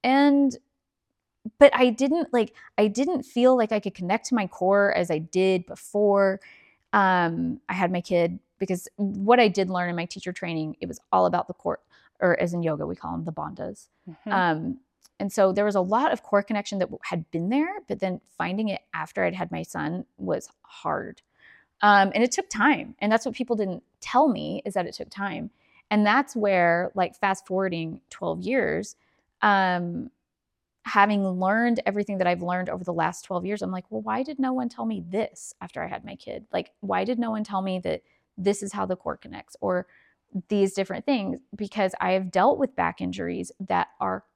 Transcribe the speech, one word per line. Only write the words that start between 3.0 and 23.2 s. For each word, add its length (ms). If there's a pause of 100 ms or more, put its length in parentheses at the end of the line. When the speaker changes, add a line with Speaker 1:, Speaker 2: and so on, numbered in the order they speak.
Speaker 1:
feel 340
like 140
I 80
could 140
connect 340
to 80
my 120
core 480
as 160
I 80
did 460
before. 720 (540)
Um, 680 (100)
I 40
had 180
my 100
kid, 380 (200)
because 280 (100)
what 420
I 80
did 220
learn 200
in 60
my 100
teacher 260
training, 480
it 80
was 120 (120)
all 140
about 220
the 60
core, 260 (400)
or 200
as 140
in 100
yoga, 220
we 100
call 180
'em 120
the 80
bandhas. 540 (220)
Speaker 2:
Mm-hmm. 220
Speaker 1:
Um, 480 (400)
and 120
so 200
there 140
was 100
a 60
lot 300
of 120
core 200
connection 360
that 60
w-, 180
had 280
been 180
there, 380
but 120
then 220 (160)
finding 320
it 120 (120)
after 300
I'd 120
had 160
my 120
son 420 (120)
was 320 (120)
hard. 600 (600)
Um, 340
and 80
it 80
took 180
time. 500
And 120
that's 140